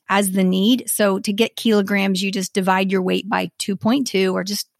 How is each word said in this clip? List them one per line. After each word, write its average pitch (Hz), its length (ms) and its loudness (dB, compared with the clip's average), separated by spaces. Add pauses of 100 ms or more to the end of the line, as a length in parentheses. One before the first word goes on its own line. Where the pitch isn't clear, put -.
as 196 220 2
the 190 120 2
need. 190 460 2
So 196 300 0
to - 120 -4
get 214 240 -2
kilograms, 196 640 2
you 196 100 -2
just 190 220 -6
divide 190 380 0
your 190 100 0
weight 185 280 -2
by 185 280 -2
two - 180 -4
point 240 320 0
two 190 280 0
or 185 80 -4
just 202 260 -8 (100)